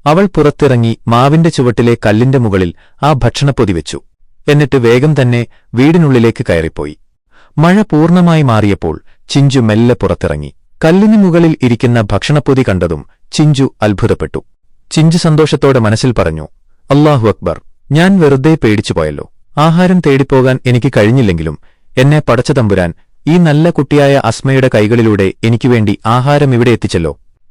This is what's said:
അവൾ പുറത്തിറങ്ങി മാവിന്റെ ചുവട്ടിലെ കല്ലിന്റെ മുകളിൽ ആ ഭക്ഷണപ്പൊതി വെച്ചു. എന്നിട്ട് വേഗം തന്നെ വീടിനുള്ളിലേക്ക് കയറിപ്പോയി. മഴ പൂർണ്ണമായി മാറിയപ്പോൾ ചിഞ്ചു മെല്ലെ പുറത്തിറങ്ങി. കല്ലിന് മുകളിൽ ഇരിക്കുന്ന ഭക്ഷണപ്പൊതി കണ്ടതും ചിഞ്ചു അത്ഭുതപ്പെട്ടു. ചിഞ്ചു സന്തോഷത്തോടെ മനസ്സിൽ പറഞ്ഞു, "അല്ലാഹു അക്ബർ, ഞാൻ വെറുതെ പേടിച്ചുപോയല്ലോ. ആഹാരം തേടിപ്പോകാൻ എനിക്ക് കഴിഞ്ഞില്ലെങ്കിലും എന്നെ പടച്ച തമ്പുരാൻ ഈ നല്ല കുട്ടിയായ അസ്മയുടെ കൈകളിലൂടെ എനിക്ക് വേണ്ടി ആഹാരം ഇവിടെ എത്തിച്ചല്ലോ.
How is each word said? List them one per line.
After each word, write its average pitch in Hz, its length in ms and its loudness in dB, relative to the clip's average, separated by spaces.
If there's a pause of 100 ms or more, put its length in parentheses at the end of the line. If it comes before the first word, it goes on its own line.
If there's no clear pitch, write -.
അവൾ 170 200 2
പുറത്തിറങ്ങി 135 720 0 (100)
മാവിന്റെ 139 420 2
ചുവട്ടിലെ 120 560 0
കല്ലിന്റെ 120 320 0
മുകളിൽ 98 360 -2 (300)
ആ 147 100 0
ഭക്ഷണപ്പൊതി 123 600 -2
വെച്ചു. - 280 -8 (460)
എന്നിട്ട് 147 300 2
വേഗം 127 440 2
തന്നെ 123 260 0 (260)
വീടിനുള്ളിലേക്ക് 131 760 2
കയറിപ്പോയി. 80 480 -4 (600)
മഴ 175 240 2
പൂർണ്ണമായി 165 600 2
മാറിയപ്പോൾ 104 600 -2 (280)
ചിഞ്ചു 139 300 0
മെല്ലെ 117 360 2
പുറത്തിറങ്ങി. 73 580 -6 (320)
കല്ലിന് 202 320 2
മുകളിൽ 170 440 2
ഇരിക്കുന്ന 120 400 0
ഭക്ഷണപ്പൊതി 131 640 -2
കണ്ടതും 85 420 -4 (260)
ചിഞ്ചു 143 400 0 (100)
അത്ഭുതപ്പെട്ടു. 98 600 -4 (480)
ചിഞ്ചു 165 260 2
സന്തോഷത്തോടെ 147 600 0
മനസ്സിൽ 110 320 0
പറഞ്ഞു, 80 360 -4 (440)
"അല്ലാഹു 143 360 2
അക്ബർ, 92 340 -4 (300)
ഞാൻ 185 280 2
വെറുതെ 147 440 2
പേടിച്ചുപോയല്ലോ. 85 680 -4 (260)
ആഹാരം 175 420 2
തേടിപ്പോകാൻ 135 680 0
എനിക്ക് 123 320 0
കഴിഞ്ഞില്ലെങ്കിലും 101 600 0 (380)
എന്നെ 143 220 2
പടച്ച 123 320 -2
തമ്പുരാൻ 98 420 -2 (340)
ഈ 160 100 2
നല്ല 160 320 2
കുട്ടിയായ 139 560 0
അസ്മയുടെ 131 500 -2
കൈകളിലൂടെ 107 580 0 (100)
എനിക്ക് 117 240 0
വേണ്ടി 110 380 0
ആഹാരം 131 480 0
ഇവിടെ 120 160 0
എത്തിച്ചല്ലോ. 90 500 -2 (320)